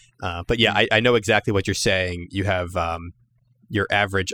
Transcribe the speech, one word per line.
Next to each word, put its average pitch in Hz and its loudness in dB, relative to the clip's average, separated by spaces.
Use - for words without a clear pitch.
Uh, 85 -6
but 120 0
yeah, 107 4
I, 107 2
I 110 4
know 120 4
exactly 110 2
what 98 0
you're 98 -2
saying. 90 -2
You 98 -2
have, 90 -2
um, 85 -4
your 101 0
average 98 0